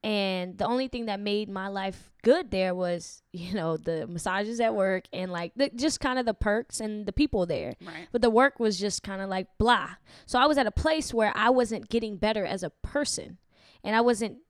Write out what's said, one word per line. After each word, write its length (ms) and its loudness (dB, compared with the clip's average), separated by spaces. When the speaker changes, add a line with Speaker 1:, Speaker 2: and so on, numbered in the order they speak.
Speaker 1:
And 540 -2
the 80 0
only 220 0
thing 180 -6
that 140 -4
made 280 -2
my 200 -6
life 420 -6
good 260 4
there 240 0
was, 480 -4
you 220 -8
know, 220 0
the 320 -4
massages 520 -4
at 140 2
work 380 0
and, 180 -6
like, 240 -6
the, 220 2
just 240 0
kinda 240 0
the 100 0
perks 460 -2
and 260 -6
the 60 -6
people 340 2
there. 340 -4
Speaker 2:
Right. 300 -14
Speaker 1:
But 100 0
the 100 6
work 280 6
was 220 0
just 240 -4
kinda, 240 -8
like, 180 -4
blah. 320 4
So 140 2
I 60 6
was 120 4
at 80 4
a 60 -2
place 420 0
where 220 2
I 140 4
wasn't 380 2
getting 280 -2
better 280 0
as 200 -4
a 60 -6
person. 680 -6
And 100 -2
I 60 4
wasn't 380 2